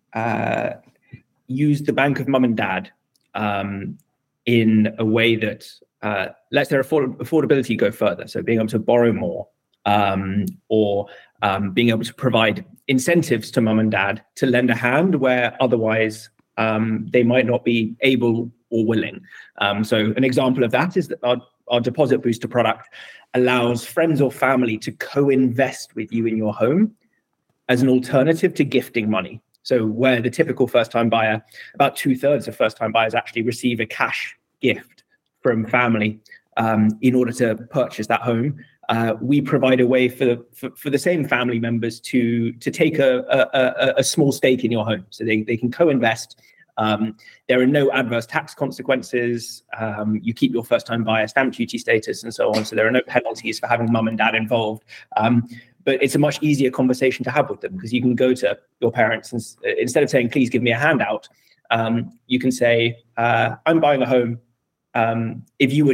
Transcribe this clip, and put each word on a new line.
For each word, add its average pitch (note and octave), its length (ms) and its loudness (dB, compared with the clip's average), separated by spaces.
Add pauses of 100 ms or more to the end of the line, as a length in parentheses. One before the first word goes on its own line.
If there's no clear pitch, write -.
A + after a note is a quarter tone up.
(140)
uh, A2+ 560 -2 (800)
use D3 340 0
the D3 100 -4
bank C3+ 300 0
of B2+ 80 -6
mum C3 160 2
and A#2 100 0
dad, F#2+ 340 -4 (440)
um, G2+ 640 -6 (480)
in A2 540 4
a A#2 40 -2
way A2+ 320 4
that, G#2+ 320 -6 (340)
uh, G2+ 260 -4 (260)
lets C3+ 160 0
their C#3 100 2
afford-, C3 380 0
affordability C3 600 0
go G#2+ 140 2
further. - 380 -4
So - 120 -6
being A2+ 180 0
able A2 100 -2
to A2 100 -2
borrow A#2+ 320 4
more, F#2 380 -6 (360)
um, G2 600 0 (240)
or, G2+ 380 2 (340)
um, G2+ 300 -2
being A#2+ 180 2
able A2+ 160 0
to - 80 -14
provide A2+ 500 0 (240)
incentives C3+ 640 0
to - 80 0
mum A2 200 2
and A2 120 2
dad G2+ 320 -2 (120)
to - 100 -2
lend B2 240 2
a A#2 60 2
hand D3+ 400 0
where B2+ 440 0
otherwise, A2 680 0 (260)
um, A2 560 0
they B2 120 4
might A#2+ 220 4
not A#2 200 -2
be A2+ 340 0
able A#2+ 500 2 (260)
or A2 160 2
willing. G2 260 -2 (480)
Um, G2+ 180 0
so A2 140 0 (200)
an C3 60 2
example B2+ 420 2
of A#2 60 -2
that D#3+ 260 0
is E3+ 120 -2
that - 140 -8
our, B2 140 0 (360)
our A#2+ 80 2
deposit B2 440 0
booster A2+ 240 -2
product A2+ 360 0 (480)
allows B2 520 0
friends D#3+ 360 0
or C3 100 2
family B2+ 540 0
to - 60 -6 (220)
co-invest C3+ 840 0
with A2 160 -8
you A2+ 160 0
in A2+ 100 -2
your G#2+ 160 -2
home E3 420 2 (720)
as B2 140 2
an C3+ 80 4
alternative C#3+ 640 2
to - 100 0
gifting A#2+ 460 -2
money. F#2+ 320 -4 (220)
So - 120 0 (260)
where B2+ 200 2
the A#2+ 80 0
typical B2 380 0
first-time A#2 420 0
buyer, A2 280 0 (360)
about C3+ 220 0
two-thirds C3+ 520 0
of A2+ 80 -12
first-time A2 360 -2
buyers A2+ 240 0
actually A#2 280 -4
receive A#2+ 360 -2
a A2 80 -2
cash - 500 -6 (240)
gift - 420 -4 (380)
from A2+ 240 0
family, A2 540 0 (380)
um, A2+ 240 2 (200)
in B2+ 140 4
order B2 180 0
to A#2 220 0 (240)
purchase A#2 280 -4
that A2+ 140 0
home, A#2+ 300 -2 (380)
uh, A2+ 300 0
we C3+ 220 2
provide C3 400 2
a B2 60 4
way B2+ 200 4
for, A#2+ 300 0 (160)
for, C3 160 -10 (120)
for D3 100 -6
the C3+ 80 2
same E3+ 280 0
family B2 320 0
members A#2 400 -4 (120)
to, A#2 400 0 (140)
to D#3 40 0
take D#3+ 300 0
a, C3+ 120 4 (180)
a, C3+ 100 4 (200)
a, C3 380 2
a C3 60 2
small C#3 280 2
stake B2+ 320 2
in A#2 80 2
your A2+ 140 0
home. G#2 240 -4
So - 160 -12
they, A2 160 0
they A2+ 160 -4
can A#2+ 140 -2
co-invest. B2 680 0 (380)
Um, G#2+ 400 -2 (300)
there B2+ 140 4
are B2+ 180 4
no C#3 120 4
adverse A#2+ 360 -2
tax D#3 260 -6
consequences. B2+ 1080 -4 (160)
Um, G#2+ 420 -4
you A2+ 120 -2
keep B2 200 2
your A#2 100 -2
first-time A#2 400 -2
buyer A2 240 0
stamp C3 280 0
duty A#2 240 -6
status A2+ 440 -2
and A#2 100 -10
so G#2+ 200 0
on. G#2+ 120 0
So A2 100 -8
there A2 120 2
are A#2 120 0
no - 80 -4
penalties A2+ 520 -4
for A#2 80 -8
having A#2 240 0
mum A2+ 160 0
and A2+ 100 -4
dad A2 180 0
involved. A2 480 -2 (340)
Um, A#2 300 2 (380)
but C3+ 180 2
it's C3+ 120 0
a C#3+ 40 2
much D3 220 0
easier C#3 300 2
conversation B2+ 540 0
to B2 60 -6
have C#3 180 0
with - 120 -10
them F#2+ 140 -8
because G#2+ 180 -8
you B2 80 0
can B2 140 2
go B2+ 180 2
to G2+ 240 -2 (240)
your A#2+ 100 0
parents A2+ 400 0
and A#2+ 80 -4
s-, - 160 -14 (220)
instead C3 260 0
of C3+ 60 -2
saying, B2 200 0
"Please B2 200 0
give A#2 140 -2
me A#2+ 80 2
a A2+ 60 0 (100)
handout," A2 420 -2 (400)
um, A#2 560 -2
you B2+ 140 0
can B2+ 120 0
say, A#2 460 2 (200)
uh, A#2 380 0 (120)
"I'm E3 120 4
buying C#3+ 220 2
a A#2+ 140 -2
home. A#2 240 0 (560)
Um, A#2 500 -2 (140)
if C3 120 2
you D3 140 2
were C3+ 80 4